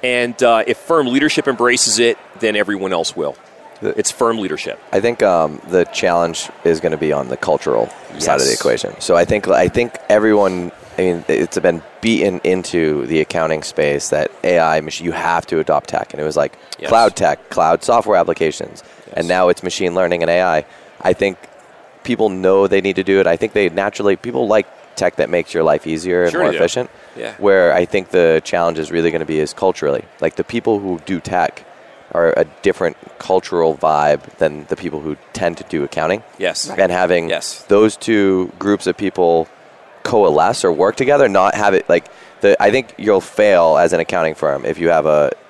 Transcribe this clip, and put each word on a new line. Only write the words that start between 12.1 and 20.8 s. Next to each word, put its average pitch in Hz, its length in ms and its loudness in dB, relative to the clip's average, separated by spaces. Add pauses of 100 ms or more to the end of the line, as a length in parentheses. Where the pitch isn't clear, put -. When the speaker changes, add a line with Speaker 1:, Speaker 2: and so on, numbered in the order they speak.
Speaker 2:
into 80 640 0
the 78 140 0
accounting 80 420 -2
space 73 460 -2
that 76 220 -2 (120)
A 90 160 2
I, 80 220 2
mach-, 78 200 -10
you 85 120 -6
have 85 340 -2
to 80 120 -2
adopt 78 300 -2
tech. - 240 -6
And 73 80 -10
it 76 40 -6
was 76 120 -6
like 71 200 -2 (200)
Speaker 1:
Yes. 73 120 -10
Speaker 2:
cloud 113 280 4
tech, 78 320 -2
cloud 82 340 0
software 107 340 2
applications. 82 640 -2 (300)
And 85 120 -4
Speaker 1:
Yes. 85 40 -6
Speaker 2:
now 90 200 2
it's 87 140 0
machine 90 320 -4
learning 87 280 0
and 82 80 0
A 87 100 2
I. 82 240 0 (360)